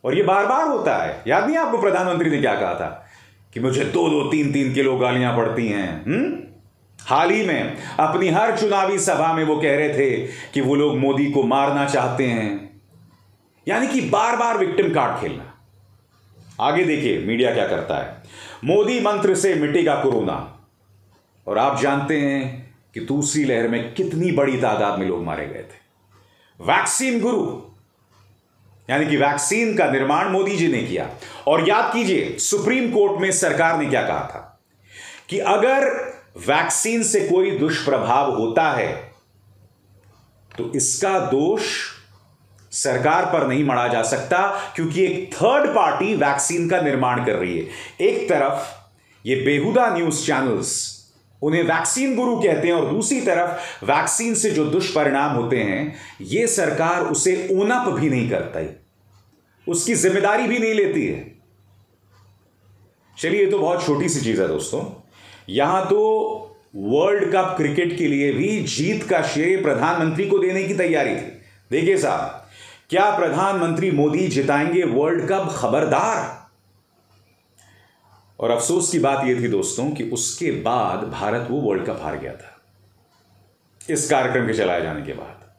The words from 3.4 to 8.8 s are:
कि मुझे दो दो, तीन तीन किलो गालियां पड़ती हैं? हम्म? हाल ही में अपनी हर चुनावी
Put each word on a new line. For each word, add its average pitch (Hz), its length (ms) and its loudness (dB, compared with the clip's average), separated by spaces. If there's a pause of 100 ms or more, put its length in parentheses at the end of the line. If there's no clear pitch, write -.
कि 117 80 -8
मुझे 131 240 0
दो 170 240 0
दो, 151 220 2
तीन 147 220 2
तीन 131 220 0
किलो 135 240 2
गालियां 123 380 2
पड़ती 113 320 0
हैं? 92 360 -4
हम्म? 226 380 -2 (560)
हाल 160 320 2
ही 214 160 2
में 131 300 -2 (220)
अपनी 175 320 2
हर 220 280 2
चुनावी 196 420 2